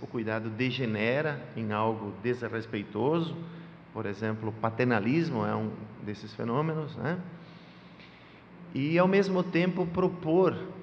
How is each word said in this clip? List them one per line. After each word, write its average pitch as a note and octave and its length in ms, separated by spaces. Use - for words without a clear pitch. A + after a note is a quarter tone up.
o - 20
cuidado A2 460
degenera B2+ 880
em A2 160
algo G#2+ 500
desrespeitoso, A#2+ 1120
por A2 140
exemplo, A2 440
o G#2+ 40
paternalismo A2+ 920
é G#2+ 80
um G#2+ 160
desses G#2+ 320
fenômenos, D3 600
né? E3+ 240
E, D3+ 280
ao F#3 80
mesmo F#3+ 340
tempo, F3 460
propor, F3 680